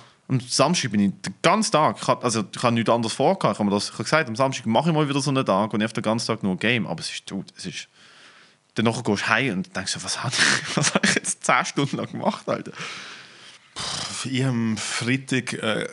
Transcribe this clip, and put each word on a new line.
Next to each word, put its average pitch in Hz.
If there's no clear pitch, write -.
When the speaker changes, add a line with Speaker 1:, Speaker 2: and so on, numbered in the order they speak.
Speaker 1:
Am 127
Samstag 139
bin 104
ich 101
den -
ganzen 208
Tag, 147
ich -
hab, 127
also 113
ich -
hab 120
nichts 117
anderes 117
vor, 170
ich -
hab 110
mir 101
das, 104
ich -
hab -
gesagt, 156
am 113
Samstag 131
mache 113
ich 160
mal 151
wieder 139
so 139
einen 131
Tag 104
und 113
ich 107
hab 113
den 110
ganzen 113
Tag 113
nur 92
Game, 110
aber 82
es 80
ist, -
dude, 95
es -
ist, -
dann 110
nachher 117
gehst 101
du -
heim 117
und 90
denkst 95
so, 85
was -
hab 127
ich, -
<laughs> -
was 151
hab -
ich -
jetzt -
zehn 127
Stunden 139
lang 113
gemacht, -
Alter? -
Speaker 2:
Puh, -
ich 127
hab 135
am 117
Freitag, 127
äh, 113